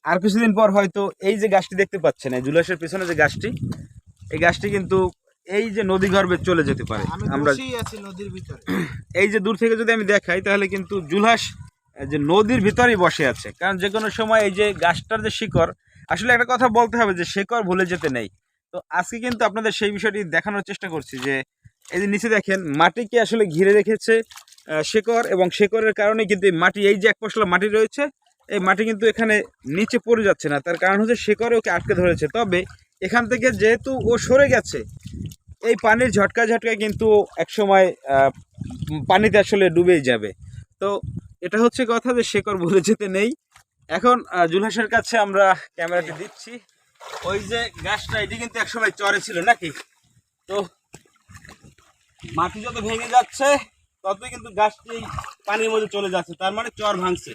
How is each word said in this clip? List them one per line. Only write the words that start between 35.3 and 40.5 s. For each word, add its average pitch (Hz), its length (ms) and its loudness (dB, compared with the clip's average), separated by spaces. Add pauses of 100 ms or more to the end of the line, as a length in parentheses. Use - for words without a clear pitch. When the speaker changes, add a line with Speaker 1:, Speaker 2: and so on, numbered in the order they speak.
Speaker 1:
এই 233 220 2
পানির 226 280 4
ঝটকা 196 340 2
ঝটকায় 226 300 0
কিন্তু 208 500 2 (120)
একসময়, 190 560 4 (160)
আহ, 135 200 6 (800)
পানিতে 196 300 6
আসলে 190 300 4
ডুবেই 175 320 4
যাবে। 113 300 -2 (480)